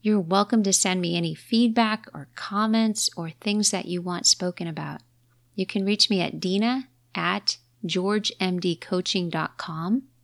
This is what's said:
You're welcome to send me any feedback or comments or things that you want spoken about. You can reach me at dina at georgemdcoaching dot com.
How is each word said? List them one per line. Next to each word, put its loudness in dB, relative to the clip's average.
You're 4
welcome 4
to 2
send 2
me 0
any -2
feedback 2
or -14
comments 0
or -8
things 0
that -4
you -4
want -6
spoken -2
about. -8
You -2
can -2
reach 2
me 2
at -4
dina 0
at -2
georgemdcoaching -2
dot -4
com. -2